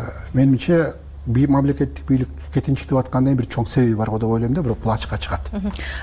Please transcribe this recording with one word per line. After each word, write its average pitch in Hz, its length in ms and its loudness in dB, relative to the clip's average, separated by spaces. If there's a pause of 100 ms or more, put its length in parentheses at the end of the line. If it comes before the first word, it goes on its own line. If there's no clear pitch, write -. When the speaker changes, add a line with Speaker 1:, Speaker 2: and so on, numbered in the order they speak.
(340)
Speaker 1:
менимче 135 600 4 (320)
би-, 123 220 4
мамлекеттик 139 600 2
бийлик 127 220 2 (220)
кетинчиктеп - 460 0
аткандан 135 400 2
бир 120 80 0
чоң 113 240 -4
себеби 120 260 4
бар 107 140 -2
го 107 100 -2
деп 113 80 0
ойлойм 113 260 2
да, - 80 0
бирок 123 180 -2
бул 117 120 -2
ачыкка 107 260 -4
чыгат. - 360 -6
Speaker 2:
Мгм. 202 180 -4 (320)